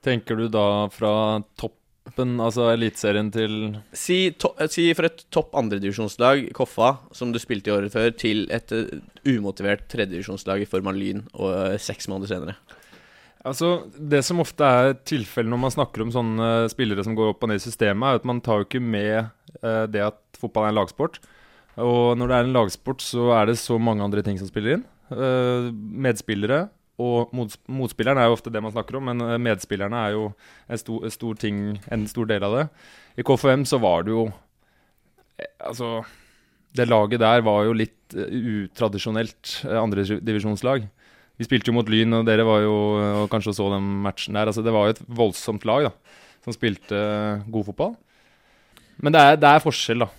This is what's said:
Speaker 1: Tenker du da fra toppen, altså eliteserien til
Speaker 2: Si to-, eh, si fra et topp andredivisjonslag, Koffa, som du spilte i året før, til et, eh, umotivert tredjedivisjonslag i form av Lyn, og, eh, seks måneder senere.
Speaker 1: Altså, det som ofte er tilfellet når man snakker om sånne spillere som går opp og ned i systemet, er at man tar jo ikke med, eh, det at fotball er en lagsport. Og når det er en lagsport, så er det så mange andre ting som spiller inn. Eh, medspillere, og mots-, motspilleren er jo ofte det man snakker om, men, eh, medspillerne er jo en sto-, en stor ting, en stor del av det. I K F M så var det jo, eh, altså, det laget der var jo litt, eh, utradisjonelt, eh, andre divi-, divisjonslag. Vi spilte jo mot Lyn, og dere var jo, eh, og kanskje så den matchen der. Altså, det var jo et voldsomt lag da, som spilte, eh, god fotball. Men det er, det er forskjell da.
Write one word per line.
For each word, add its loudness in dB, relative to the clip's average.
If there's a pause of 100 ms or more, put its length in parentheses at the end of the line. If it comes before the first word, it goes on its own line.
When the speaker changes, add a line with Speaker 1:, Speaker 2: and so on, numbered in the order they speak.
Speaker 1:
Tenker -2
du -2
da 2
fra -2 (480)
toppen, -6
altså 2
eliteserien 0
til -2 (340)
Speaker 2:
Si 0
to-, -2
eh, -4
si 2
fra 0
et -20
topp -2
andredivisjonslag, 0
Koffa, 2 (180)
som -6
du -2
spilte -4
i 2
året -2
før, 2
til -2
et, -6
eh, -4 (320)
umotivert -2
tredjedivisjonslag -4
i -8
form -2
av -2
Lyn, -6 (100)
og, -4
eh, -2
seks -10
måneder -8
senere. -8 (920)
Speaker 1:
Altså, -2 (260)
det 0
som 0
ofte 0
er 4
tilfellet -4
når -2
man -2
snakker -4
om -4
sånne -2 (220)
spillere -2
som -4
går 2
opp -4
og -2
ned -2
i -14
systemet, 0
er 4
at -8
man -4
tar 2
jo -2
ikke -4
med, -2 (340)
eh, 0
det -2
at -4 (160)
fotball -2
er 0
en 2
lagsport. -4 (580)
Og 2
når -2
det 2
er 4
en 0
lagsport, -2
så 0 (120)
er 4
det 2
så -2
mange 0
andre -2
ting -4
som -10
spiller -2
inn. -4 (280)
Eh, 0
medspillere, -2 (340)
og 0
mots-, -6 (160)
motspilleren -2
er 6
jo 4
ofte -10
det -4
man -8
snakker -6
om, -10
men, -4
eh, -2
medspillerne -4
er -2
jo -6 (340)
en -8
sto-, -8
en -8
stor -10
ting, -4 (100)
en -2
stor -4
del 0
av 0
det. -2 (480)
I -4
K 4
F -2
M 4
så 0
var 4
det -2
jo, 0 (1120)
eh, -12 (160)
altså, -6 (720)
det 2
laget 4
der 8
var 4
jo 4
litt, 0 (180)
eh, -4 (400)
utradisjonelt, -4
eh, -2
andre 0
divi-, -2
divisjonslag. -2 (500)
Vi -6
spilte 2
jo 2
mot 0
Lyn, 4
og 2
dere 6
var 4
jo, 2 (260)
eh, 0
og -2
kanskje -2
så 0
den -2 (180)
matchen -6
der. 0
Altså, -2
det 0
var 4
jo 2
et -18
voldsomt 0
lag 2
da, -2 (520)
som -8
spilte, -4
eh, -2 (100)
god -2
fotball. -4 (1040)
Men 2
det 10
er, 10
det 6
er 8
forskjell -2
da. 0